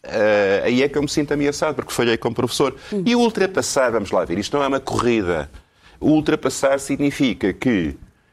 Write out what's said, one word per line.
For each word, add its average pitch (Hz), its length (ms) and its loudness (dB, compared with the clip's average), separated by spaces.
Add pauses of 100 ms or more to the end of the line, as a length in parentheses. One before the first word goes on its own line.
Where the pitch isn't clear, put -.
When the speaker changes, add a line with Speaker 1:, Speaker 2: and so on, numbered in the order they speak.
Speaker 1:
Eh, 101 640 2
aí 123 160 2
é 139 60 2
que 147 100 -2
eu 143 40 0
me 143 60 -4
sinto 151 240 -2
ameaçado, 147 440 -2
porque - 180 -8
falhei 117 240 2
como 117 160 -4
professor. 127 420 -2 (160)
Speaker 2:
Hum. 202 140 -2
Speaker 1:
E 240 100 4
ultrapassar, 190 720 2
vamos 110 200 -2
lá 95 160 2
ver, 85 120 -2
isto 104 160 -4
não 143 80 2
é 139 60 0
uma 135 120 0
corrida. 95 680 0 (480)
Ultrapassar 147 800 2
significa 135 760 0
que 90 420 0 (360)